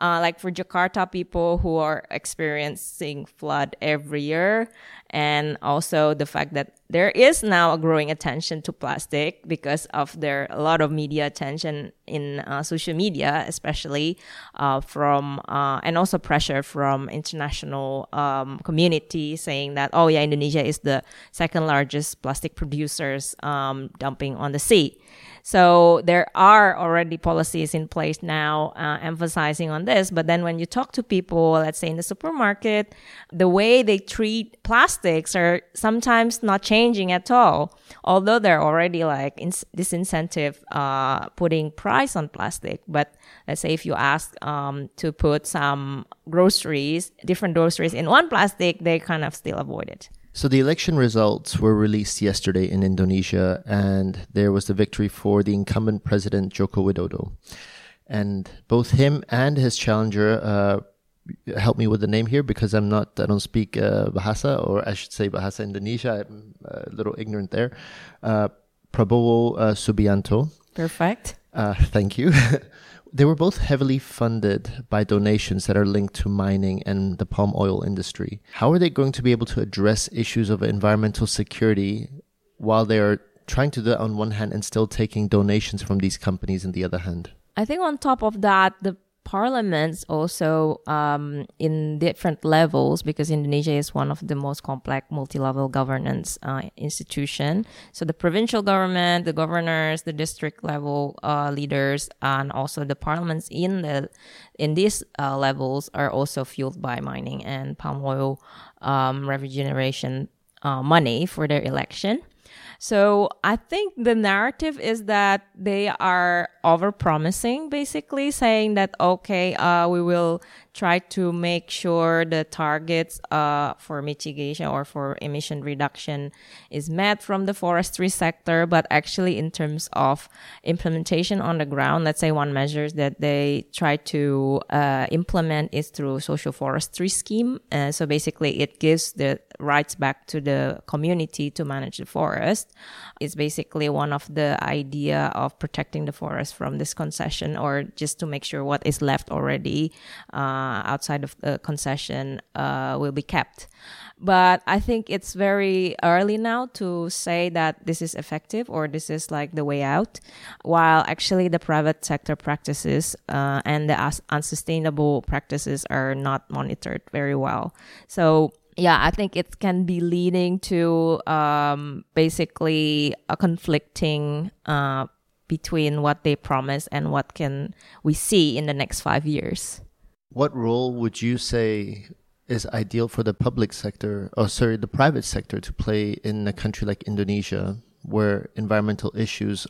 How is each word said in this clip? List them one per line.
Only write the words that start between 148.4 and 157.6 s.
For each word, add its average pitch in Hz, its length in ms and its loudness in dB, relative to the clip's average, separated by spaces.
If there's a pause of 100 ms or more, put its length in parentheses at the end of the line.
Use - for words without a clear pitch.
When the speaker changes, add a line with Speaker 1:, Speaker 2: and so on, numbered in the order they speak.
Speaker 1:
sure 143 200 -8
what 143 220 -2
is 151 160 -2
left 139 280 0
already, 143 640 -2 (400)
uh, 135 520 -4
outside 143 380 -4
of - 180 -12
the 143 180 -4
concession, 135 800 -6 (140)
uh, 135 440 -4
will 143 140 -4
be 143 100 -4
kept. - 460 -6 (500)
But 185 480 6
I 196 140 2
think 226 280 -2
it's - 260 -6
very 190 680 2
early 196 360 4
now 233 360 -2
to 175 360 -4
say 175 400 -2
that 160 360 -2